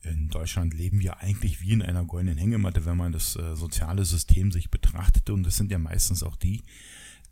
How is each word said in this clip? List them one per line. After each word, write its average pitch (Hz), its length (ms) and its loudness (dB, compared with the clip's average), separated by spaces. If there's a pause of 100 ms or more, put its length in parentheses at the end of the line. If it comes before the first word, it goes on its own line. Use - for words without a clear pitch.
in 78 260 -4
Deutschland 82 460 -4
leben 92 260 0
wir 92 200 -2
eigentlich 98 420 -2
wie 98 100 0
in 110 100 2
einer 90 220 -2
goldenen 87 320 -2
Hängematte, 92 480 0
wenn 85 140 0
man 87 140 -2
das, - 240 -4
äh, 80 200 -8
soziale 82 480 -2
System 90 480 4
sich 85 180 -2
betrachtet. - 600 4
Und 98 140 0
das 85 120 0
sind 101 140 0
ja 92 80 -2
meistens 82 440 0
auch 80 140 -6
die, 98 260 -2 (680)